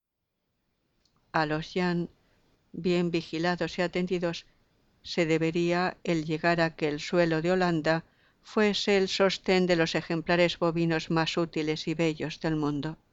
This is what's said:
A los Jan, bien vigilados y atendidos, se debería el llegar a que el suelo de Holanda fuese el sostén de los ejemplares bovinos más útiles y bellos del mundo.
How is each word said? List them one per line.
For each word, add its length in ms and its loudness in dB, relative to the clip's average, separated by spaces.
A 120 2
los 300 -4
Jan, 340 0
bien 380 0
vigilados 680 -2
y 40 0
atendidos, 640 -2
se 240 0
debería 760 0
el 220 0
llegar 380 0
a 140 -2
que 120 -2
el 100 -2
suelo 440 2
de 100 0
Holanda 520 2
fuese 540 2
el 120 2
sostén 580 2
de 100 4
los 180 2
ejemplares 640 0
bovinos 520 0
más 260 0
útiles 520 -2
y 60 -2
bellos 460 -4
del 160 -2
mundo. 400 -4